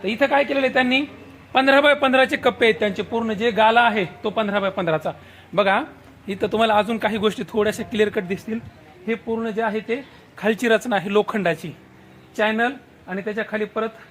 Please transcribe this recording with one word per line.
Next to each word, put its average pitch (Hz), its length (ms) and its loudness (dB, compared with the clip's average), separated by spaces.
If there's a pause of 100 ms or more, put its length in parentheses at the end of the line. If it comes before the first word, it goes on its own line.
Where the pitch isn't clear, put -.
तर 185 40 -4
इथं 233 180 0
काय 277 180 2
केलेलं 277 220 -2
आहे 262 80 -2
त्यांनी, 254 280 2 (520)
पंधरा 269 280 6
बाय 294 120 6
पंधराचे 262 420 2
कप्पे 254 300 2
आहेत 214 100 4
त्यांचे, 208 260 -2
पूर्ण 226 320 -4
जे 226 180 0
गाला 220 300 4
आहे 214 240 2
तो - 240 -6
पंधरा 208 300 -2
बाय 190 100 0
पंधराचा. 165 420 -2 (420)
बघा, 196 280 2 (460)
इथं 196 200 -4
तुम्हाला 220 260 2
अजून 214 240 2
काही 220 200 -2
गोष्टी 208 320 -2
थोड्याशा 208 340 -2
क्लिअर 208 260 0
कट 202 140 -4
दिसतील. 202 360 -6 (480)
हे 220 60 -2
पूर्ण 226 360 -6
जे 214 120 -4
आहे 220 180 -2
ते 254 260 -6 (320)
खालची 226 320 0
रचना 220 260 2
आहे 196 180 -2
लोखंडाची, 185 640 0 (600)
चॅनल 220 340 0 (360)
आणि 185 140 -8
त्याच्या 208 280 -6
खाली 214 160 -4
परत 220 240 -6 (200)